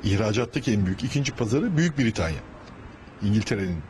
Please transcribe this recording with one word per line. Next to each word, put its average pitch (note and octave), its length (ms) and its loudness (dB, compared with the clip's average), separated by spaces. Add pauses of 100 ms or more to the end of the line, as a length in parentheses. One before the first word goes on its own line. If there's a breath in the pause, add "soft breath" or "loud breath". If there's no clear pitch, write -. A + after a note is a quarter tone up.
ihracattaki A2+ 680 2
en G#2 140 4
büyük F#2+ 180 -2
ikinci C#3 280 0
pazarı D3 460 0
Büyük D#3+ 200 2
Britanya. F2+ 420 0 (840)
İngiltere'nin G2+ 540 2 (120)